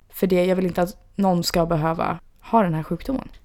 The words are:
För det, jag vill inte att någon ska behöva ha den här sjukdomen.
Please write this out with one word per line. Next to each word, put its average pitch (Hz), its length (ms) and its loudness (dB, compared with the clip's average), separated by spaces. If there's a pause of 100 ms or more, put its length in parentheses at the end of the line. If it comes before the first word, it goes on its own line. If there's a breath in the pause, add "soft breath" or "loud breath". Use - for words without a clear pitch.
(100)
För - 160 -2
det, 180 180 2
jag 180 120 2
vill 185 100 0
inte 175 160 -2
att 180 140 -2 (180)
någon 185 300 2
ska 165 220 0
behöva 165 520 -2 (220)
ha 226 220 2
den 170 120 0
här 156 80 -2
sjukdomen. - 460 -6 (160)